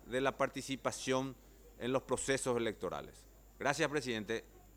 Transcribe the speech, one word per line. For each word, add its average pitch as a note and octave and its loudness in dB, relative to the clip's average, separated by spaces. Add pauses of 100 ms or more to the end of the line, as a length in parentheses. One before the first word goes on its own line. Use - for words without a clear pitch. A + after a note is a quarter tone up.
de B2 0
la C3+ 2
participación C3 0 (440)
en B2 -2
los C3 2
procesos C3 2
electorales. F#2 -4 (340)
Gracias, D3 2
presidente, A2+ -2 (320)